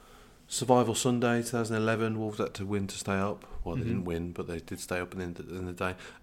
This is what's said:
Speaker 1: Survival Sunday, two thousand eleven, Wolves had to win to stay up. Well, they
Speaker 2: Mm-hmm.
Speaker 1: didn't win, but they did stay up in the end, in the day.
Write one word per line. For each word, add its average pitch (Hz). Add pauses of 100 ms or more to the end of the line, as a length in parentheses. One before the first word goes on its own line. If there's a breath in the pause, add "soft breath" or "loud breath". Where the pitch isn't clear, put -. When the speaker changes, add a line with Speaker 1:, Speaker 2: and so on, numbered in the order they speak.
(480 loud breath)
Speaker 1:
Survival 123
Sunday, 120
two 117
thousand 113
eleven, 110
Wolves 107
had 107
to 98
win 101
to -
stay 98
up. 98 (200)
Well, 85
they 127
Speaker 2:
Mm-hmm. 117
Speaker 1:
didn't 98
win, 87
but 87
they 85
did 82
stay 90
up 90
in 92
the 92
end, 87
in 90
the 90
day. 92 (260 loud breath)